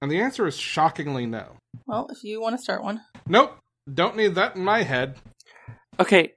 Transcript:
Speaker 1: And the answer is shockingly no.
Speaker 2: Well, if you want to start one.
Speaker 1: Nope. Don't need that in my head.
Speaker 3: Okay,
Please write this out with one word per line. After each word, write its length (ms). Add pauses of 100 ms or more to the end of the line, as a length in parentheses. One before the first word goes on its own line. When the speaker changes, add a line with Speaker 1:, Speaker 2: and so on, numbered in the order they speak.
Speaker 1:
And 80
the 100
answer 240
is 120
shockingly 720
no. 260 (340)
Speaker 2:
Well, 240
if 140
you 160
want 160
to 60
start 200
one. 200 (260)
Speaker 1:
Nope. 300 (340)
Don't 240
need 180
that 220
in 80
my 180
head. 360 (800)
Speaker 3:
Okay, 360